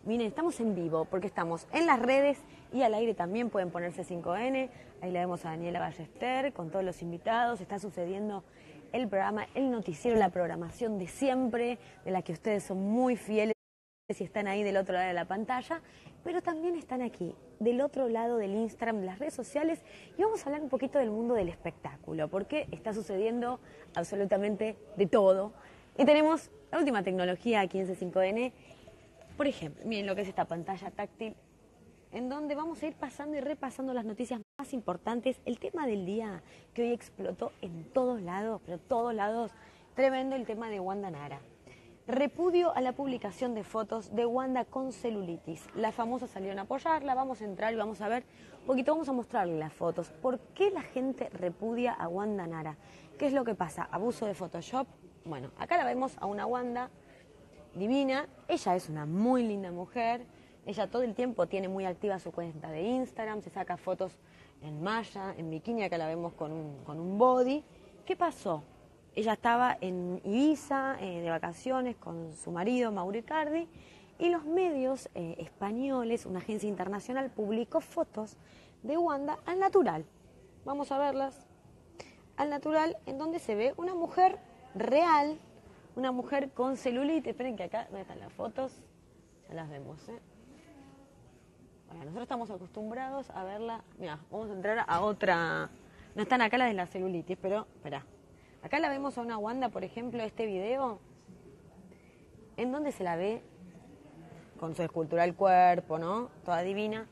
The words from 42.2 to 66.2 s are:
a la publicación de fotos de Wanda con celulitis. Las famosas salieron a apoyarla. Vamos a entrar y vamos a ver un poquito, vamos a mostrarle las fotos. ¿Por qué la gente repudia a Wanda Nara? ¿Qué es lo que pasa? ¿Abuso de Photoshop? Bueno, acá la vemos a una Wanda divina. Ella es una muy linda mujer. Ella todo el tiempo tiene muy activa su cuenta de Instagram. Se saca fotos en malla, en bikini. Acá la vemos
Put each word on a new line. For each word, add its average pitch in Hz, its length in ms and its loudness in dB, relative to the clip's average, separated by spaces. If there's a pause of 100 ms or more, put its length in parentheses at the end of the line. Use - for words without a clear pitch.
a - 60 2
la 254 100 2
publicación 254 640 -2
de 214 80 -4
fotos 220 540 -4
de 233 100 4
Wanda 254 380 2
con 262 260 -4
celulitis. 175 760 -6 (120)
Las 220 180 0
famosas 240 360 -2
salieron 196 280 -6
a 190 40 -6
apoyarla. 277 520 0
Vamos 254 260 -2
a 220 40 -6
entrar 214 280 -2
y 226 40 -2
vamos 208 240 -4
a 208 80 -2
ver 247 160 0 (380)
un - 40 -8
poquito, 262 240 2
vamos 311 180 2
a 269 40 0
mostrarle 208 440 0
las 156 160 -4
fotos. 170 380 -2
¿Por - 300 -2
qué 403 320 2
la 330 100 -4
gente 262 460 -2
repudia 220 640 -2
a 165 160 -4
Wanda 196 400 -2
Nara? 156 300 -6 (380)
¿Qué 294 100 0
es 262 60 4
lo 269 120 4
que 226 100 0
pasa? 170 380 -2
¿Abuso 220 340 0
de 208 80 -2
Photoshop? 185 540 -4 (360)
Bueno, 139 320 -8
acá - 200 0
la 311 80 4
vemos 254 340 0
a - 80 -4
una 202 200 -2
Wanda 247 440 -2 (840)
divina. 262 500 2 (220)
Ella 220 260 2
es 175 140 0
una 151 180 -4
muy 233 380 4
linda 202 260 -2
mujer. 233 560 -2 (400)
Ella 196 220 -2
todo 240 140 0
el 226 120 0
tiempo 240 320 2
tiene 190 220 -2
muy 190 160 -2
activa 190 340 -2
su 170 140 -8
cuenta 160 400 -8
de 156 100 -4
Instagram. 226 580 -2
Se 175 100 -12
saca 180 260 -4
fotos 185 420 -4 (440)
en 151 200 -6
malla, 196 540 -2
en 165 120 -8
bikini. 202 360 -2
Acá 175 120 0
la 156 120 0
vemos 170 240 -2